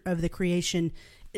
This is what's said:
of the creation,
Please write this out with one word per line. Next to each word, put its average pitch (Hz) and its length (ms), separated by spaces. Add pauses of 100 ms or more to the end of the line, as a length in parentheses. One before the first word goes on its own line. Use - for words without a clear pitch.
of 180 140
the 170 80
creation, 175 640 (460)